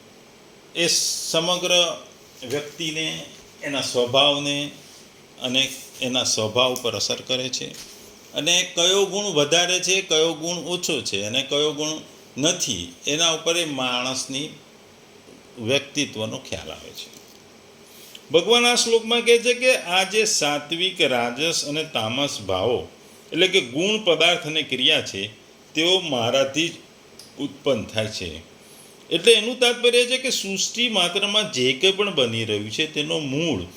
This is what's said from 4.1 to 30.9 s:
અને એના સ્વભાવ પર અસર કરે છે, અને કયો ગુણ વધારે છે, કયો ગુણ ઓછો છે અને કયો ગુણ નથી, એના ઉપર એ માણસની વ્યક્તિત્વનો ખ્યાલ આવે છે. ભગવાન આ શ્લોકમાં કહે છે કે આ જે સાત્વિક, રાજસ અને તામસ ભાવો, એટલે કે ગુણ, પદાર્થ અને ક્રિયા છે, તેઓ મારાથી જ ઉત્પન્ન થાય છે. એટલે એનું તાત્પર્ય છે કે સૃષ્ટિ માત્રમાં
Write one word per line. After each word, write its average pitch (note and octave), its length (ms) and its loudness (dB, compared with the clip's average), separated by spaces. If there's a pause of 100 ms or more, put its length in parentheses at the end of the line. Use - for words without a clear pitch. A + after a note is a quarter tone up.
અને C3 280 0 (300)
એના B2+ 240 -2
સ્વભાવ B2 580 2
પર A2+ 120 -2
અસર A#2 260 -4
કરે B2+ 280 -4
છે, - 220 -6 (600)
અને F3 420 0
કયો F#3 300 4
ગુણ F#3+ 200 -2
વધારે F3 560 2
છે, F#3 200 2
કયો E3 320 2
ગુણ E3 240 -6
ઓછો E3+ 440 -4
છે G2+ 220 -4
અને A#2 200 -2
કયો D3 300 0
ગુણ D3 160 -6 (500)
નથી, C3 560 -2 (120)
એના E3 240 0
ઉપર E3 260 -2
એ F3 80 0
માણસની C3 840 -4 (1120)
વ્યક્તિત્વનો A#2+ 760 -2
ખ્યાલ F#2 320 -10
આવે D#2+ 200 -14
છે. - 240 -16 (1160)
ભગવાન A3 360 6
આ A#3+ 80 4
શ્લોકમાં A3+ 460 2
કહે A#3 180 6
છે A#3+ 160 2
કે B3+ 220 4
આ F3+ 260 2
જે G3+ 220 2
સાત્વિક, E3 760 0
રાજસ B2+ 640 0
અને D3+ 200 -4
તામસ C3 560 -2
ભાવો, F#2+ 480 0 (440)
એટલે E3+ 160 4
કે F3+ 120 2
ગુણ, F3+ 440 -2
પદાર્થ E3 420 2
અને D#3 160 -2
ક્રિયા C3 400 0
છે, G2+ 240 -6 (480)
તેઓ F3 260 2
મારાથી C3+ 680 0
જ C3+ 40 -8 (640)
ઉત્પન્ન C3+ 460 -2
થાય G#2+ 220 -4
છે. E2+ 320 -8 (720)
એટલે A3 220 4
એનું A3+ 280 2
તાત્પર્ય A#3+ 460 4
છે B3+ 120 0
કે B3+ 120 -2
સૃષ્ટિ G3 580 -2
માત્રમાં G3+ 640 0